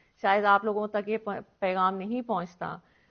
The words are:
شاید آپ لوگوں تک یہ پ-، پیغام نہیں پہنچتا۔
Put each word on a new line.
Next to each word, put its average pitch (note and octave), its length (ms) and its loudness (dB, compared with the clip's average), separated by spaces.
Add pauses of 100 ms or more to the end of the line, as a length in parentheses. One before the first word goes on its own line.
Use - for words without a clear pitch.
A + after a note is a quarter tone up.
(220)
شاید G3+ 220 2
آپ G3+ 200 6
لوگوں G#3 240 -2
تک G#3 200 -4
یہ A3 100 -2
پ-، G#3 400 -10
پیغام F#3+ 360 0
نہیں G#3+ 280 -4
پہنچتا۔ F3 540 -6 (340)